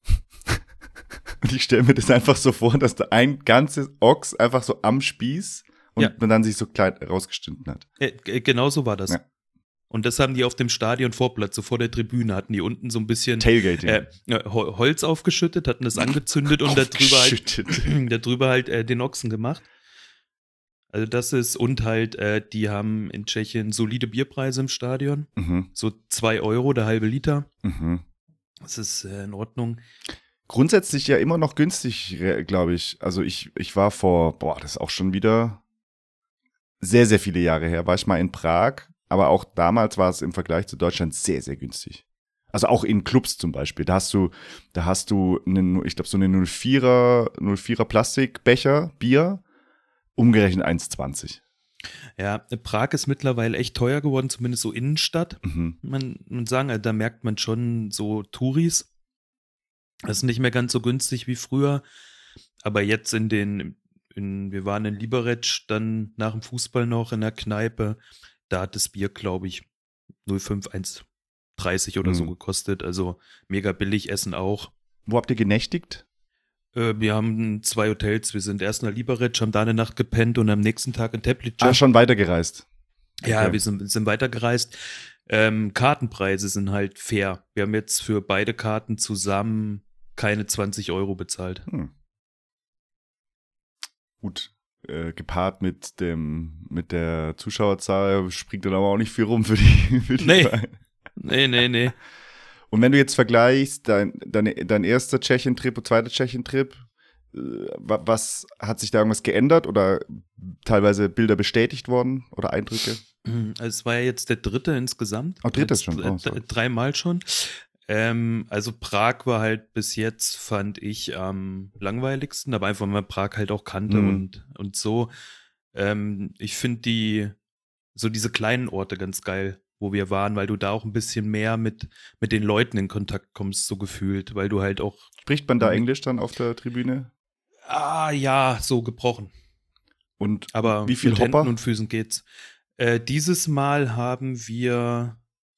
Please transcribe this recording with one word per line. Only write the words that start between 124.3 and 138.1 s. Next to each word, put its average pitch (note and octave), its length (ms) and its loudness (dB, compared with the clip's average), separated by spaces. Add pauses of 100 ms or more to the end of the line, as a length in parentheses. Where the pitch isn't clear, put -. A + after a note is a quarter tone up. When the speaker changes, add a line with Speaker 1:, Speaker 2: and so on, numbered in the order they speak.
Speaker 2:
und G2 180 -10
so. A2+ 360 -2 (640)
Ähm, G#2 640 -4
ich G#2 180 -8
find A#2+ 280 -4
die, G#2+ 440 0 (640)
so A2+ 160 -2
diese A2 200 -4
kleinen A#2+ 400 -2
Orte F#2+ 280 -6
ganz F#2 240 -8
geil, F#2+ 400 -6 (180)
wo G2+ 120 -4
wir G2 180 0
waren, G2+ 280 0
weil G2 100 -2
du G#2+ 80 -2
da G2+ 160 -2
auch G#2+ 140 -4
ein G#2+ 80 -8
bisschen A2 360 -4
mehr G#2+ 280 -2
mit, A2+ 320 -4 (320)
mit A2 100 -2
den G#2+ 120 2
Leuten G#2+ 340 2
in G2 100 0
Kontakt G2+ 460 -8
kommst, G2 340 -6
so G#2+ 80 -6
gefühlt, G2 580 -6
weil G2+ 140 -2
du G2+ 140 0
halt G2 180 0
auch G#2 180 -4 (240)
Speaker 1:
Spricht C#3+ 280 -4
man B2 100 4
da A2 100 4
Speaker 2:
mit F#2 60 4
Speaker 1:
Englisch A#2+ 260 0
dann B2 180 -4
auf A#2 140 -6
der A#2 220 -4
Tribüne? B2 560 -6 (560)
Speaker 2:
Ah, D#3 440 -2